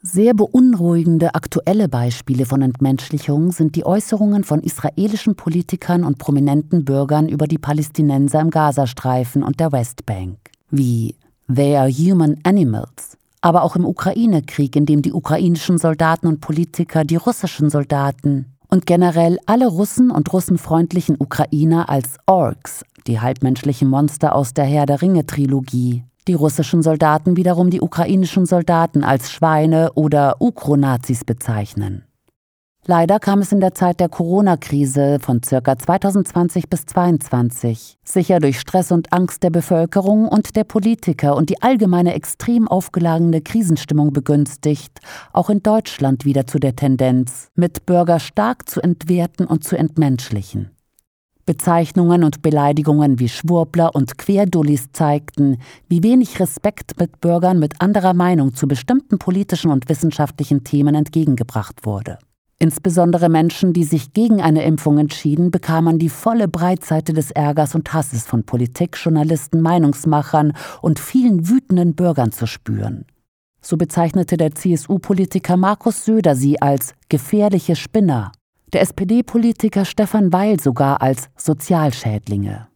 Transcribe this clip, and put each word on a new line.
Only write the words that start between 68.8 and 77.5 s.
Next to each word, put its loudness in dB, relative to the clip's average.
Journalisten, 0
Meinungsmachern 2
und 0
vielen 0
wütenden 2
Bürgern 0
zu -6
spüren. -8
So -4
bezeichnete 0
der 0
C-S-U-Politiker -2
Markus 0
Söder 2
sie 2
als 0
gefährliche 0